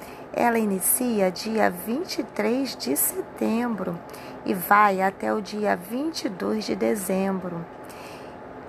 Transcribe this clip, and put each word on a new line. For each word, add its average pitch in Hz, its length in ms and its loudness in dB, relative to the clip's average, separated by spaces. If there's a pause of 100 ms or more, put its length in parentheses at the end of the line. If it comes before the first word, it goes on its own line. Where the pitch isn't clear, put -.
(340)
Ela 233 260 4
inicia 202 720 2
dia 208 380 2
vinte 226 500 -2
e 269 60 -2
três 233 500 0
de 277 220 -2
setembro 220 1000 -2 (480)
e 220 80 0
vai 202 480 6
até 196 320 2
o 214 80 0
dia 202 360 0
vinte 254 480 -4
e 254 40 -2
dois 202 360 -2
de 220 100 -2
dezembro. 190 920 0 (1040)